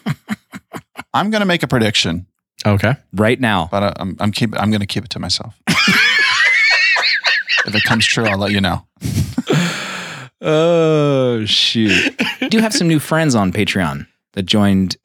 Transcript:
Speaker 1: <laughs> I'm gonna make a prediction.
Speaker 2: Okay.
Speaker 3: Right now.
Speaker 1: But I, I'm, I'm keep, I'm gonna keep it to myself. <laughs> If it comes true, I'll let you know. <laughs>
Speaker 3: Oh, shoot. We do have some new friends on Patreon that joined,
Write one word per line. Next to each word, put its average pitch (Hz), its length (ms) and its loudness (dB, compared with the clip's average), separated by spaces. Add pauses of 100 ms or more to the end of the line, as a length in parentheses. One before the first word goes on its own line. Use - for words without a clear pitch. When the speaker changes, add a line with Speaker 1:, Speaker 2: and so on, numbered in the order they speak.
(180)
Speaker 1:
<laughs> - 960 -16
I'm 180 180 0
gonna 214 140 2
make 175 180 2
a 131 40 -4
prediction. 104 600 0 (380)
Speaker 2:
Okay. 101 280 4 (200)
Speaker 3:
Right 107 260 2
now. 101 320 0
Speaker 1:
But 101 120 0
I, 98 160 0
I'm, 92 200 -6
I'm 104 120 0
keep, - 300 -2
I'm 104 80 2
gonna 104 160 0
keep 98 200 -6
it - 40 -18
to - 100 -8
myself. - 360 -6 (120)
<laughs> - 40 2 (2000)
If 101 60 -6
it 107 100 0
comes 113 220 0
true, 117 200 0
I'll 98 120 0
let 101 140 -2
you 98 100 0
know. 87 240 -2 (160)
<laughs> - 40 -6 (1400)
Speaker 3:
Oh, 151 1040 2
shoot. 104 680 0 (280)
We 254 80 -4
do 220 100 2
have 220 140 0
some 175 140 0
new 160 120 2
friends 156 360 0
on 98 160 2
Patreon 87 560 -2 (260)
that 98 100 -4
joined, 98 600 2